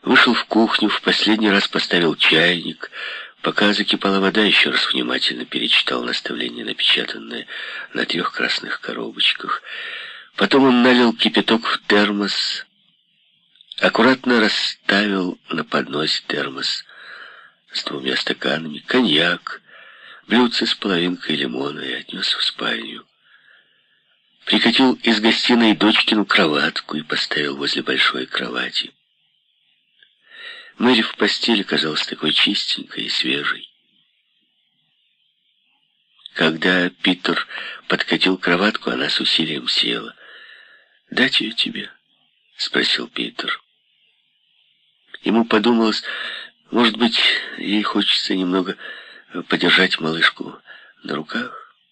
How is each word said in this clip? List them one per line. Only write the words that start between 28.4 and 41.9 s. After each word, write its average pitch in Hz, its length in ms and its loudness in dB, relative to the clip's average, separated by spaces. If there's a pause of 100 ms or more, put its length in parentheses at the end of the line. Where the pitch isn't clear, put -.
Мэри 113 240 4
в - 140 -4
постели 107 460 0
казалась 78 440 -2
такой - 260 -4
чистенькой - 720 -2
и - 40 -8
свежей. 71 600 -2 (2750)
Когда 87 560 2
Питер - 560 -2 (420)
подкатил - 500 0
кроватку, 92 520 0
она 64 180 -2
с - 120 -2
усилием - 480 -2
села. 58 460 -2 (960)
«Дать - 300 2
ее 110 120 -4
тебе?» - 380 -4 (640)